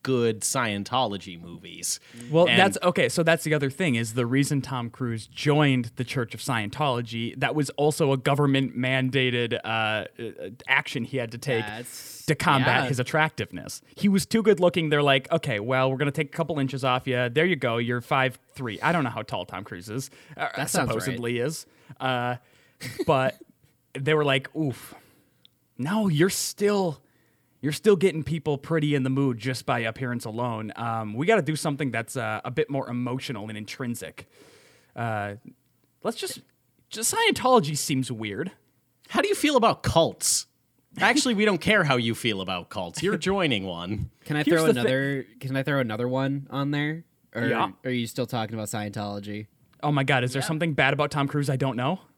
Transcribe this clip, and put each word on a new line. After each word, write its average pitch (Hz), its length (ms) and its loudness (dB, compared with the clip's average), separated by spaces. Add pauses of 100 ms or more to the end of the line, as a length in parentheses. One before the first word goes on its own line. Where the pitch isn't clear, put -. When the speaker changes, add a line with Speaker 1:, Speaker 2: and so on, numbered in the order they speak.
Speaker 1:
good 117 400 0
Scientology 101 1000 -2
movies. 87 580 -10 (300)
Speaker 2:
Well, 165 180 6
Speaker 1:
And 120 120 6
Speaker 2:
that's, 190 240 4
okay, 175 260 2
so 170 140 0
that's 165 200 4
the 156 120 2
other 139 160 0
thing, 147 240 0
is 113 180 -2
the 120 140 0
reason 139 340 2
Tom 120 300 -6
Cruise 117 340 -6
joined 143 720 2
the 123 80 -4
Church 117 320 -4
of 110 60 -12
Scientology, 117 1000 -2
that 135 160 0
was 147 160 0
also 147 400 2
a 135 60 4
government-mandated, 131 1500 0
uh, - 40 -8
uh, 110 380 -2 (600)
action 131 380 -2
he 131 120 -6
had 117 140 -4
to 117 80 -12
take 113 260 -2
Speaker 3:
That's, - 600 -14
Speaker 2:
to 151 80 2
combat 131 480 4
Speaker 3:
yeah. 127 60 -2
Speaker 2:
his 123 100 0
attractiveness. 127 840 -2 (140)
He - 120 0
was 196 200 4
too 226 160 2
good 208 160 6
looking. 175 300 2
They're 147 120 4
like, 135 300 4
"Okay, 131 280 0
well, 127 320 2
we're 131 60 -2
gonna 143 140 0
take 156 160 -4
a - 100 -12
couple 160 220 -2
inches 135 240 -2
off 127 240 0
you. 123 220 0
There 151 160 2
you 180 100 2
go. 120 220 0
You're 120 240 -2
five 131 360 0 (160)
three." 117 280 -8
I 151 100 2
don't 170 120 2
know 120 80 -2
how 110 120 -8
tall 92 220 -6
Tom 92 180 -10
Cruise 98 260 -14
is. 131 200 -8 (280)
Uh, 156 180 -4
Speaker 3:
That 135 140 -4
sounds 151 200 0
right. 110 120 -2
Speaker 2:
supposedly 120 380 -4
is. 143 260 -4 (340)
Uh, 123 360 -2 (720)
but 131 320 2 (280)
<laughs> - 320 -20
they 143 160 2
were 151 100 2
like, 135 300 0
"Oof. 147 400 -4 (840)
No, 196 300 0
you're 170 240 6
still, 196 680 0 (640)
you're 151 100 -2
still 202 240 6
getting 160 280 2
people 151 340 -2
pretty 147 380 0
in 135 80 2
the 131 80 0
mood 131 260 0
just 123 300 -6
by 120 140 0
appearance 120 440 -4
alone. 110 520 -6
Um, 113 360 -4
we 139 140 -2
gotta 214 160 4
do 156 120 -2
something 143 360 -2
that's, 117 260 -4
uh, 110 260 -4
a - 60 -6
bit 143 220 -2
more 135 180 -4
emotional 123 600 -6
and 107 80 -8
intrinsic. 107 720 -8 (680)
Uh, 104 400 -4 (680)
let's 233 160 -4
just, - 220 -8 (500)
just 220 240 -4
Scientology 254 640 4
seems 131 340 -2
weird." 110 400 -6 (580)
Speaker 1:
How - 120 2
do 403 60 2
you 403 80 2
feel 285 220 4
about 220 260 4
cults? - 640 2 (500)
Actually, 247 360 4
we 202 100 4
don't 202 160 4
care 202 240 4
how 139 140 4
you 117 180 2
feel 104 240 0
about 92 300 -6
cults. 90 340 -6
You're 190 140 0
joining 160 480 0
one. 90 460 -6 (120)
Speaker 3:
Can 147 140 -4
I 151 60 0
Speaker 2:
Here's 170 180 4
Speaker 3:
throw 160 60 4
Speaker 2:
the 233 80 6
thi- 123 40 -2
Speaker 3:
another, 135 460 -2 (160)
can 135 160 -4
I 135 40 0
throw 139 200 0
another 117 260 -2
one 135 420 -2
on 139 220 -2
there? 151 320 -2 (300)
Or 117 120 -2
Speaker 2:
Yeah. 117 260 0 (120)
Speaker 3:
are 131 80 -4
you 120 160 -2
still 123 180 -4
talking 110 300 -6
about 107 140 -6
Scientology? 104 760 -8 (360)
Speaker 2:
Oh 147 80 0
my 139 140 2
God, 131 180 2
is 123 80 -2
there 135 100 -2
Speaker 3:
Yeah. - 60 -4
Speaker 2:
something 160 260 0
bad 135 200 4
about 143 180 0
Tom 143 160 0
Cruise 143 220 -2
I 135 80 0
don't 131 180 0
know? 139 240 -2 (180)